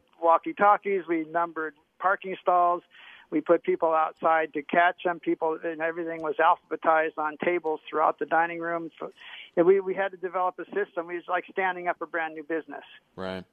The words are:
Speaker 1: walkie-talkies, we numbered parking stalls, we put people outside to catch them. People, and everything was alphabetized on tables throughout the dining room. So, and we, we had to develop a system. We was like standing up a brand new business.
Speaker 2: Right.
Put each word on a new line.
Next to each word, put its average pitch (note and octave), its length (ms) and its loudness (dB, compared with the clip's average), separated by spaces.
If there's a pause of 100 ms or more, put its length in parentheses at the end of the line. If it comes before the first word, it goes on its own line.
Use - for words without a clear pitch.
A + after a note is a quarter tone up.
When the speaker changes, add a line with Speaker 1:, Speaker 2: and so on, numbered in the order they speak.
(200)
Speaker 1:
walkie-talkies, F#3 880 2
we E3 160 -2
numbered D#3+ 500 -4 (240)
parking F#3+ 440 -2
stalls, F3 400 2 (480)
we D#3 100 0
put E3 240 2
people F3 280 2
outside D#3+ 640 0
to D3 80 -6
catch F3 420 2
them. F3 140 -2
People, D#3+ 460 -2
and E3 160 -6
everything E3 420 -6
was D3+ 140 -4
alphabetized D#3+ 800 2
on D3+ 260 -4
tables E3 440 -2
throughout D#3+ 320 0
the D3+ 60 -4
dining E3 340 0
room. E3+ 300 -6 (100)
So, - 100 -12 (460)
and E3+ 100 4
we, G3 140 6
we F#3 140 -4
had G3 180 -2
to F#3 40 -16
develop F3+ 440 -4
a E3 60 -12
system. F3+ 420 -6
We F3 80 -8
was E3 120 -12
like F3 220 -2
standing F#3 380 -4
up E3+ 120 -4
a E3+ 60 -6
brand D#3+ 280 -6
new D#3+ 100 -12
business. D3+ 400 -8 (320)
Speaker 2:
Right. F#2 360 -8